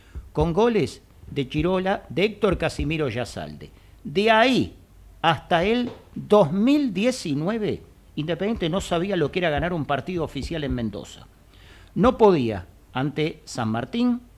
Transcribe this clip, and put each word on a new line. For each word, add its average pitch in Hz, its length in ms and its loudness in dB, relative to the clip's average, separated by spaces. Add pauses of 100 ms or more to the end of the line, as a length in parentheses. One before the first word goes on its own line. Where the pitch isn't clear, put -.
(320)
con 165 200 0
goles 208 500 2 (280)
de 135 180 -4
Chirola, 185 600 0
de 160 160 0
Héctor 220 340 0
Casimiro 151 500 -2
Yasalde. 78 600 -8 (320)
De 202 280 0
ahí 220 440 4 (460)
hasta 165 440 2
el 240 260 0 (240)
dos 156 380 4
mil 247 420 2
diecinueve, 185 880 -2 (320)
Independiente 170 560 -2
no 185 100 -2
sabía 185 360 -2
lo 147 140 0
que 185 100 -4
era 170 100 0
ganar 156 240 -2
un 156 100 -2
partido 147 400 -2
oficial 147 400 -6
en 131 80 -2
Mendoza. 110 540 -6 (680)
No 247 220 4
podía 127 480 4 (300)
ante 147 500 -2
San 117 240 -4
Martín, 233 540 0 (160)